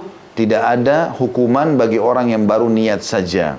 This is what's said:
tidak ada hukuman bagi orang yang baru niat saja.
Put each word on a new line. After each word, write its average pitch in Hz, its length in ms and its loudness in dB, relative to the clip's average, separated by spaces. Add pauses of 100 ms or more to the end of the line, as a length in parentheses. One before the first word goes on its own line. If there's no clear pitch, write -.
(360)
tidak 110 240 0
ada 123 560 0
hukuman 127 640 0
bagi 113 220 2
orang 120 340 0
yang 107 80 0
baru 110 240 2
niat 110 320 0
saja. 90 600 -2